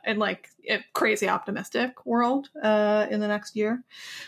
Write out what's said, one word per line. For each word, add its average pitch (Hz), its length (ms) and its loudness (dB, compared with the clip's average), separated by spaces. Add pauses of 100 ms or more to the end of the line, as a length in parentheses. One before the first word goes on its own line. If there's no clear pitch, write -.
in, 214 140 0
like, 202 280 -2 (220)
a 220 100 0 (140)
crazy 208 340 2
optimistic 208 760 -2
world, 240 440 2 (140)
uh, 214 460 4
in 208 100 0
the 208 80 0
next 208 300 -4
year. 220 260 0 (440)